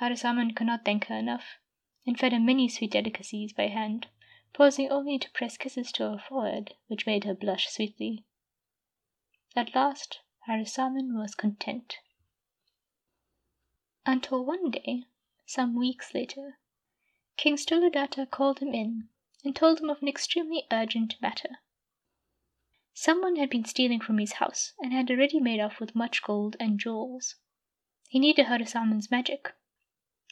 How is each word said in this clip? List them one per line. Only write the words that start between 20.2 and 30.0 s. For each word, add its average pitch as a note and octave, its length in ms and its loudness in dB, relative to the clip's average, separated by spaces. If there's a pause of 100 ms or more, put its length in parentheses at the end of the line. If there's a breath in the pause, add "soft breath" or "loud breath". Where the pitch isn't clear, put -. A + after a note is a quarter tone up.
urgent A3+ 500 0
matter. - 280 -4 (1400)
Someone F4+ 420 4
had C#4 140 0
been A#3 160 0
stealing A#3+ 340 2
from A3 180 0
his G#3+ 160 0
house - 460 -2
and B3+ 120 -4
had B3+ 200 2
already C#4 280 4
made A#3 200 2
off G#3 200 -2
with A3 140 -8
much A#3 300 0
gold G#3 360 -2
and G#3+ 200 2
jewels. A#3+ 560 -6 (720)
He B3+ 80 2
needed C#4+ 300 6
Harusaman's A3+ 640 0
magic, B3 420 -2 (800)